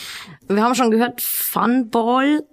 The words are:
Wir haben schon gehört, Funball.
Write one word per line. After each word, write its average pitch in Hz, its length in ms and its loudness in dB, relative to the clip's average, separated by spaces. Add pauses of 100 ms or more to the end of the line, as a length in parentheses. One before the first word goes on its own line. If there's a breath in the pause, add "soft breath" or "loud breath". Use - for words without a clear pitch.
(460 loud breath)
Wir 202 160 0
haben 247 120 2
schon 233 160 2
gehört, 240 320 0
Funball. 247 1300 0